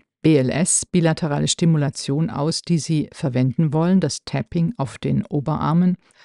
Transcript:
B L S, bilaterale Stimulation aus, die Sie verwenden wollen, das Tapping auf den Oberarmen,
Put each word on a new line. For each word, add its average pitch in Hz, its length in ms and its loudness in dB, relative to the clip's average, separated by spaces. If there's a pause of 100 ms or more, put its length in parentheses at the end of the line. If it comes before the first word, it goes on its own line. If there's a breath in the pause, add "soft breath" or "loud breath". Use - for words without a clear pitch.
(220)
B 156 140 6
L 131 120 2
S, - 380 -2
bilaterale 156 600 0
Stimulation 151 840 0
aus, 151 320 -4
die 170 160 0
Sie 147 340 -2
verwenden 131 600 0
wollen, 175 280 2
das 156 240 -2
Tapping 165 540 -4
auf 135 180 -6
den - 300 -2
Oberarmen, 156 720 0 (260 soft breath)